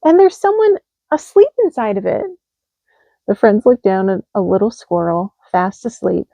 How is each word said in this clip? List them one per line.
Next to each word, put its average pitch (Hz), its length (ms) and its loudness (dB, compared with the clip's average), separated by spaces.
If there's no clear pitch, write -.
And 320 160 4
there's 381 180 4
someone 415 400 0
asleep 403 380 2
inside 226 380 -2
of 196 80 -8
it. - 200 -4
The 202 80 0
friends 214 300 2
looked 247 180 2
down 190 260 0
at 190 120 -4
a 202 80 -4
little 190 300 -2
squirrel, 175 640 -6
fast 180 340 -4
asleep. 190 480 -6